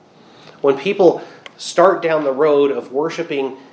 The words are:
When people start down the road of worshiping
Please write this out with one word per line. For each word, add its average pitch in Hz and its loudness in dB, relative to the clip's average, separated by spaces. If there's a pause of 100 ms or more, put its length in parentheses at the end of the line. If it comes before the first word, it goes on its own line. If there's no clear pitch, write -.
(600)
When 139 2
people 180 2 (360)
start 175 2
down 160 -2
the 139 0
road 143 2
of 120 -8
worshiping 151 -4 (160)